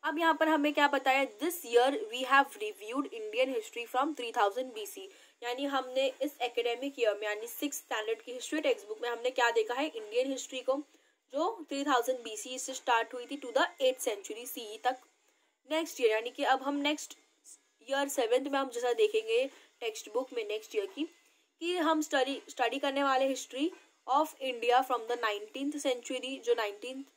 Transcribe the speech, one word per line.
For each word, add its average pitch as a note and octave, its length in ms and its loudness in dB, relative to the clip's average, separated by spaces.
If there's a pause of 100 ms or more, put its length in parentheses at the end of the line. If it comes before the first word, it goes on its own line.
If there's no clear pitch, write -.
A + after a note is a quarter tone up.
अब D4+ 160 0
यहाँ E4 200 6
पर D#4+ 80 6
हमें D4+ 260 4
क्या D4 140 6
बताया? C#4 380 4 (140)
This E4+ 260 -2
year A#3+ 260 6 (200)
we B3+ 200 -4
have C#4 320 6
reviewed A3 560 -6
Indian A3+ 340 0
history A#3 400 -6
from C#4+ 240 2
three - 200 -6
thousand A#3 380 2
B G#3+ 120 -8
C, F#3+ 200 -14 (360)
यानी B3 220 -4
हमने C4 420 0 (160)
इस D4 180 -4
एकेडमिक A#3+ 580 -2
ईयर G#3 200 2
में G#3+ 80 -4
यानी G#3+ 200 -4
सिक्स C#4+ 300 -6
स्टैंडर्ड A3 440 -4
की B3 120 -14
हिस्ट्री C#4 280 -4
टेक्स्ट - 260 0
बुक A3 140 -8
में A#3+ 80 -2
हमने A#3 200 -2 (100)
क्या A#3+ 120 6
देखा A#3 220 2
है? C#4+ 140 -2
इंडियन A#3 440 -2
हिस्ट्री C4 280 -6 (100)
को, C4 60 4 (580)
जो E4+ 360 -2
थ्री C#4 160 -2
थाउजेंड B3+ 380 2
बी A3 140 -8
सी G3+ 120 -12
ई B3+ 100 -8
से C4+ 140 -8
स्टार्ट A3+ 400 0
हुई B3 180 -10
थी C#4+ 140 -8
to A#3 120 -10
the D#4+ 80 6 (160)
eighth C4 260 2
century G#3+ 460 -6
C A#3 220 -10
E G#3+ 80 -16
तक। B3+ 140 2 (720)
नेक्स्ट D#4 320 -2
ईयर A3+ 100 6
यानी A3+ 200 0
कि C#4+ 120 -4 (100)
अब C4+ 100 0
हम C#4+ 120 -2 (120)
नेक्स्ट - 300 -4 (680)
ईयर C#4 220 0
सेवेंथ B3+ 380 2
में C#4 120 0
हम C4 160 -2
जैसा A#3+ 180 0
देखेंगे A3+ 520 4 (340)
टेक्स्ट A3 340 -8
बुक C4 200 -2
में A#3 140 -4
नेक्स्ट A3 280 -6
ईयर G3+ 100 0 (100)
की C#4+ 80 -2 (580)
कि F4 160 -2
हम D#4 240 2
स्टडी, C4+ 480 0
स्टडी B3 300 -2
करने C#4 240 0
वाले C4+ 300 2
history C4+ 360 -4 (380)
of D4+ 260 2 (160)
India A#3+ 380 4
from A#3 240 -2
the A#3+ 100 -2
nineteenth A#3 640 -4
century, B3+ 600 -2
जो A#3+ 100 4
नाइनटीन A#3 500 -6 (120)